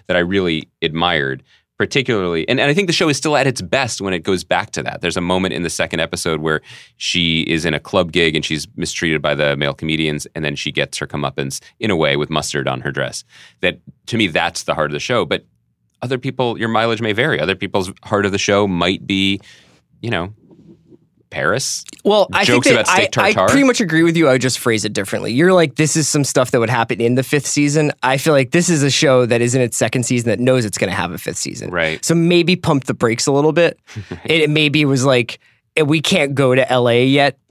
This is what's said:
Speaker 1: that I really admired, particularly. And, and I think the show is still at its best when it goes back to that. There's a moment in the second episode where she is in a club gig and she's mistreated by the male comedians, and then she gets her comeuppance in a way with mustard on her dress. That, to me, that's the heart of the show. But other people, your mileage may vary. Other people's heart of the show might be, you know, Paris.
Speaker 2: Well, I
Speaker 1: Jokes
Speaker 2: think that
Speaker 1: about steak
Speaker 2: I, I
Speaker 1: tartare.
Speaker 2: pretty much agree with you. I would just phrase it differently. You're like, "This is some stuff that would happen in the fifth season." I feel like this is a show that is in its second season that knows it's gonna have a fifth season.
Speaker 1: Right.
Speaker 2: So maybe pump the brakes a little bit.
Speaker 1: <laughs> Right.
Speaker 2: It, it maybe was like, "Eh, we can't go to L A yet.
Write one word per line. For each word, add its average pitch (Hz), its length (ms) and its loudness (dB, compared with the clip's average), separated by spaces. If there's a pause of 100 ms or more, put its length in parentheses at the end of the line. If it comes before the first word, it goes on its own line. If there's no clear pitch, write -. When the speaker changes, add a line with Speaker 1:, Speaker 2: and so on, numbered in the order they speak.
Speaker 1:
that 92 100 0
I 87 40 4
really 87 480 0 (120)
admired, 80 640 -2 (340)
particularly. 98 720 -2
And, 127 120 0
and 139 100 2
I 147 40 2
think 196 120 0
the 170 60 -2
show 165 160 0
is 143 80 0
still 151 200 0
at 135 120 2
its 127 120 -4
best 113 400 -2
when 98 140 -2
it 85 80 -4
goes 90 220 -2
back 90 260 -2
to - 140 -6
that. - 160 -8
There's 85 160 -2
a 92 40 -2
moment 92 340 0
in 82 80 -4
the 85 80 -4
second 85 280 -4
episode 82 420 -4
where 78 220 -2 (360)
she 85 440 0
is 80 220 -2
in 80 100 0
a 76 60 -4
club 90 320 -2
gig 82 240 2
and 76 80 -2
she's 76 320 -6
mistreated 82 440 -4
by 73 140 -2
the 71 220 0
male 71 180 -2
comedians, 78 520 -4 (100)
and 78 80 -6
then 73 100 -4
she 71 160 -8
gets 69 280 -4
her 76 100 -6
comeuppance 69 520 -6 (200)
in 110 100 -2
a 92 60 2
way 73 200 2
with 73 140 -4
mustard 73 380 -4
on 64 140 -4
her 69 100 -6
dress. 67 320 -8 (360)
That, 87 200 -2 (260)
to 113 100 -6
me, 110 120 2
that's 82 340 -2
the 76 120 -4
heart 76 160 -2
of 73 40 -6
the 73 60 -6
show. 110 260 -2
But 80 180 -4 (560)
other 127 180 -4
people, 123 400 -4
your 113 100 -2
mileage 113 340 0
may 110 100 -2
vary. 117 280 0
Other 90 160 0
people's 95 340 -4 (140)
heart 101 200 0
of 101 80 2
the 98 60 -2
show 101 300 2
might 90 380 0
be, 95 340 0 (600)
you 110 100 -8
know, 92 220 -4 (1000)
Paris. 82 540 -4 (200)
Speaker 2:
Well, 208 280 4
I 302 120 2
Speaker 1:
Jokes 247 240 2
Speaker 2:
think 240 80 6
that 226 100 2
Speaker 1:
about 180 80 2
steak 202 240 0
Speaker 2:
I, 202 100 2
I 214 40 2
Speaker 1:
tartare. 104 200 2
Speaker 2:
pretty 277 140 4
much 247 140 2
agree 165 240 2
with 170 120 2
you. 165 120 4
I 160 40 6
would - 80 4
just 127 180 -2
phrase 110 260 0
it 107 80 -4
differently. 101 400 -4
You're 165 200 4
like, 165 220 4
"This 151 220 0
is 156 120 0
some 147 160 0
stuff 127 280 0
that 127 80 4
would 113 100 0
happen 117 300 0
in 120 160 2
the 135 80 0
fifth 143 220 -2
season." 147 460 0 (100)
I 131 140 2
feel 156 160 0
like 135 200 2
this 175 180 2
is 151 120 2
a 139 80 2
show 131 360 4
that 117 140 2
is 120 140 0
in 131 60 2
its 120 160 -2
second 120 280 -2
season 120 240 0
that 107 100 0
knows 127 260 2
it's 104 140 -4
gonna 98 140 -2
have 90 200 -4
a - 60 -10
fifth - 180 -8
season. - 340 -8
Speaker 1:
Right. 80 340 -2
Speaker 2:
So 165 100 2
maybe 170 420 4
pump 151 280 0
the 123 100 -4
brakes 117 320 0
a 143 60 2
little 147 200 2
bit. 165 340 2
Speaker 1:
<laughs> - 100 -16 (140)
Right. 90 140 -12
Speaker 2:
It, 165 180 2
it 151 80 2
maybe 151 340 2
was 135 200 2
like, 123 360 2 (360)
"Eh, 160 60 2
we 151 180 2
can't 143 340 0
go 135 200 2
to 127 160 2
L 123 180 2
A 120 160 4
yet. 139 340 2 (120)